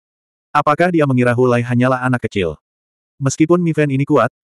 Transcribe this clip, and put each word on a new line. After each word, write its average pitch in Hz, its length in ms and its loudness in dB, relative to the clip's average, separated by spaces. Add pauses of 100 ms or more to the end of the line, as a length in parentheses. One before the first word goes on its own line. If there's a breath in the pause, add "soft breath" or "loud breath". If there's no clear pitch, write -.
(560)
Apakah 151 400 0
dia 156 80 2
mengira 123 320 2
Hulai 123 240 2
hanyalah 123 480 -2
anak 127 160 -2
kecil? 90 320 -4 (640)
Meskipun 156 400 0
Mi 165 160 -2
Fen 151 160 -2
ini 135 160 -2
kuat, 135 240 0 (120)